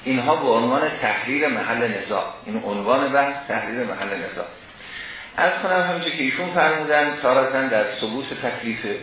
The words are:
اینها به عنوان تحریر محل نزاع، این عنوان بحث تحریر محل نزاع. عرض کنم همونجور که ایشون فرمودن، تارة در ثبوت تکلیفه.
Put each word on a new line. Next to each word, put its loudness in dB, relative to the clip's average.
اینها 2
به 0
عنوان 4
تحریر 0
محل 0
نزاع، -2
این -4
عنوان 2
بحث 2
تحریر -4
محل -4
نزاع. -6
عرض 2
کنم 2
همونجور -2
که -2
ایشون -2
فرمودن، 2
تارة 4
در 4
ثبوت -4
تکلیفه. -4